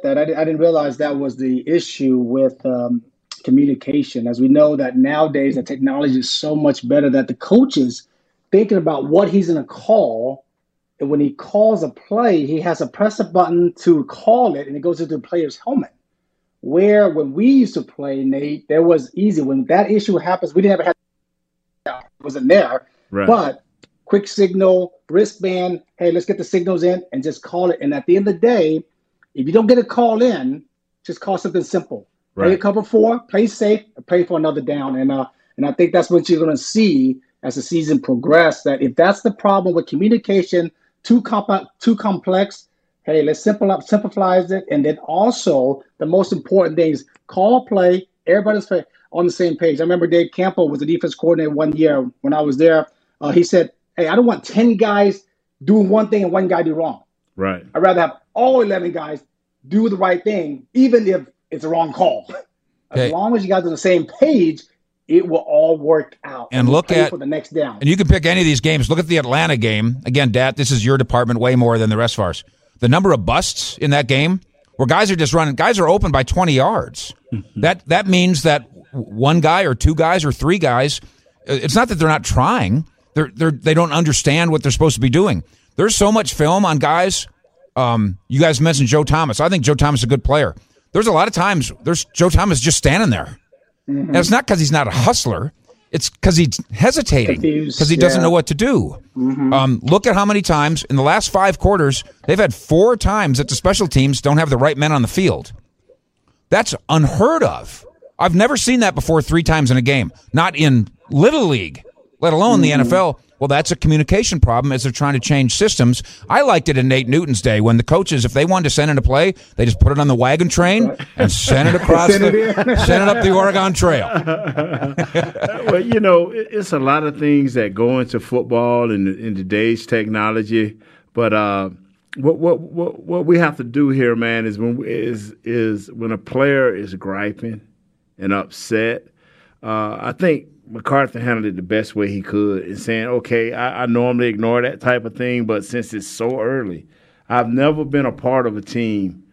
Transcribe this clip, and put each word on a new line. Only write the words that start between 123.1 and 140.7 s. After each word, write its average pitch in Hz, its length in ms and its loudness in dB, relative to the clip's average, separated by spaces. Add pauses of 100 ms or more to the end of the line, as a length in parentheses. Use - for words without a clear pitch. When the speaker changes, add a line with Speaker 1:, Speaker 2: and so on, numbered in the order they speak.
Speaker 3:
up 233 60 -2
the 190 80 4
Oregon 190 440 2
Trail. 151 340 0
Speaker 2:
<laughs> 160 1600 -6
Well, 180 140 2
you 233 160 0
know, 180 300 4
it, 220 200 -8
it's 208 220 -8
a 156 60 0
lot 139 260 0
of 147 140 -6
things 143 360 2
that 107 200 -2
go 120 260 0
into 123 200 -4
football 120 680 -2
and 98 160 0
in 98 280 -6
today's 104 520 -2
technology. 110 920 -2 (340)
But, 113 200 -2
uh, 101 380 -2 (460)
what, 147 220 0
what, 165 220 0
what, 170 440 -10
what 175 220 -6
we 170 120 4
have 160 200 0
to 131 60 -8
do 135 260 0
here, 123 260 0
man, 113 300 -2
is 104 120 -6
when, 120 260 -4
is, 110 500 -8 (100)
is 110 480 -4
when 113 180 -8
a 107 80 -6
player 131 560 0
is 95 200 -10
griping 104 640 -8 (580)
and 98 140 -4
upset, 110 760 -4 (560)
uh, 107 380 -8
I 120 180 -8
think 165 300 -2 (220)